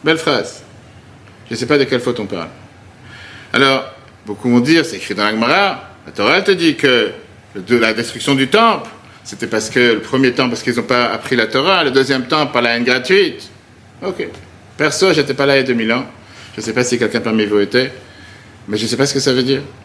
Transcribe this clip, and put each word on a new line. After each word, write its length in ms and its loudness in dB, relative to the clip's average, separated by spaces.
Belle 160 0
phrase. 440 -2
Je 60 -8
ne 40 -8
sais 80 -4
pas 120 2
de 60 4
quelle 160 0
faute 180 -4
on 80 -6
parle. 220 -8
Alors, 320 2
beaucoup 240 -4
vont 80 6
dire, 260 4
c'est 120 -8
écrit 180 -8
dans 100 0
la 60 2
Gemara, 600 0
la 60 -20
Torah, 240 2
elle 80 0
te 60 2
dit 240 2
que 380 2
le, 80 -10
de 140 0
la 180 2
destruction 400 -2
du 140 0
temple, 420 2
c'était 240 -8
parce 240 -4
que 240 4
le 60 -2
premier 320 0
temple, 180 0
parce 120 -6
qu'ils 140 -2
n'ont 60 -2
pas 240 0
appris 280 -4
la 120 2
Torah, 360 2
le 100 2
deuxième 340 2
temple 260 0
par 80 2
la 160 2
haine 80 -2
gratuite. 640 0
Ok. 260 -8
Perso, 380 2
j'étais 180 0
pas 140 0
là 80 4
il 60 4
y 0 -
a 20 -2
deux 100 -2
mille 220 0
ans. 100 -4
Je 40 -10
sais 140 -6
pas 100 2
si 140 -2
quelqu'un 220 -2
parmi 260 0
vous 120 2
était, 320 0
mais 80 -4
je 100 -4
sais 120 -4
pas 80 4
ce 80 -4
que 60 0
ça 120 0
veut 100 2
dire. 200 0